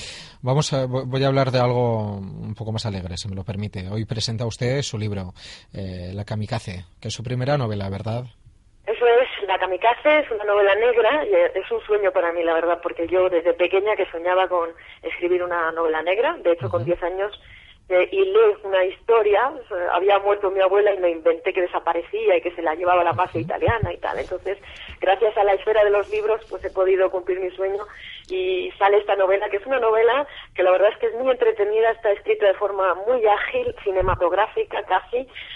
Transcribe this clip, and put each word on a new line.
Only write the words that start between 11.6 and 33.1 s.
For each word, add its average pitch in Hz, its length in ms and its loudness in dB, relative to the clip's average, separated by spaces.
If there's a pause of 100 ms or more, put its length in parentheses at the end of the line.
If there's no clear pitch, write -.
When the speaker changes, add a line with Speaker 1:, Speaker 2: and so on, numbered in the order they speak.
Speaker 2:
un 226 120 -2
sueño 208 300 0
para 170 200 0
mí, 175 100 -2
la 165 120 2
verdad, 170 280 0
porque 170 240 -4
yo 185 240 2
desde 170 240 2
pequeña 190 420 2
que 196 140 -2
soñaba 180 380 0
con 170 220 -2 (320)
escribir 175 400 -2
una 170 300 -2
novela 160 300 -2
negra. 220 400 0
De 175 100 4
hecho, 170 160 -2
con 104 140 -2
Speaker 1:
Ujú. 123 40 -6
Speaker 2:
diez 170 160 -2
años 190 300 -4 (580)
eh, 180 200 2
y 196 140 2
lee 208 400 4
una 190 220 2
historia. 220 640 2
O 277 180 -16
sea, 180 260 -4
había 196 260 4
muerto 202 300 0
mi 190 100 -2
abuela 202 340 4
y 196 40 -4
me 175 120 2
inventé 170 420 0
que 190 80 -2
desaparecía 175 760 -2
y 165 40 2
que 175 120 -6
se 175 100 -10
la 160 120 0
llevaba 175 300 2
la 170 80 2
mafia 175 280 -2
Speaker 1:
Ujú. 143 60 -6
Speaker 2:
italiana 185 460 -2
y - 60 -10
tal. 85 200 -6
Entonces, 175 400 -8 (420)
gracias 196 360 2
a 208 80 4
la 202 100 4
esfera 214 300 2
de 208 60 4
los 202 200 0
libros, 214 380 -2
pues 185 160 -10
he 185 60 -4
podido 185 400 2
cumplir 185 300 -4
mi 185 100 -4
sueño 190 340 -4 (460)
y 185 480 -2
sale 202 200 6
esta 208 180 2
novela, 196 340 2
que 190 80 -4
es - 80 -8
una 262 140 -2
novela 226 460 2 (280)
que 190 80 -2
la 185 80 4
verdad 185 220 6
es - 60 -16
que - 100 -2
es 214 60 -4
muy 254 180 0
entretenida, 220 580 2
está 220 220 0
escrita 208 340 0
de 190 80 4
forma 190 400 0 (120)
muy 240 200 2